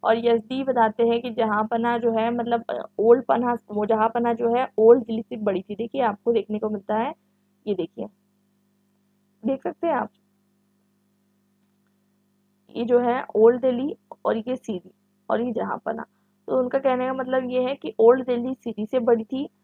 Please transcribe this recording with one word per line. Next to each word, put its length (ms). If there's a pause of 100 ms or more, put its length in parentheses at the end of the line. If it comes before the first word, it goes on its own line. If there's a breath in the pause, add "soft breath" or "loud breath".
और 140
यजदी 460
बताते 440
हैं 140
कि 100
जहाँ 400
पनाह 260
जो 140
है 200
मतलब, 380
अ, 180 (120)
old 260
पनाह, 280
वो 320
जहाँ 240
पनाह 240
जो 220
है 220
old 260
दिल्ली 180
से 160
बड़ी 240
थी। 140
देखिए, 260
आपको 300
देखने 280
को 100
मिलता 260
है, 180 (540)
ये 80
देखिए, 320 (1400)
देख 180
सकते 240
हैं 60
आप, 160 (2750)
ये 100
जो 140
है 260 (100)
old 260
दिल्ली 340 (300)
और 120
ये 180
सीरी 360 (380)
और 120
ये 100
जहाँ 340
पनाह। 200 (420)
तो 120
उनका 200
कहने 260
का 80
मतलब 360
ये 140
है 120
कि 240
old 260
दिल्ली 280
सिटी 320
से 140
बड़ी 240
थी 260 (140)